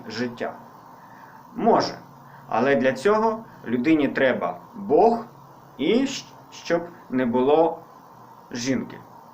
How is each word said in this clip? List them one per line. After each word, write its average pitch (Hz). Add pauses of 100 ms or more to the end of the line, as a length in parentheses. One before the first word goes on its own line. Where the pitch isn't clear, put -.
життя. 117 (1040)
Може, - (520)
але 127
для 131
цього 214 (220)
людині 135
треба 117 (160)
Бог 156 (520)
і 226
щ-, - (180)
щоб - (220)
не 127
було 143 (720)
жінки. 123 (340)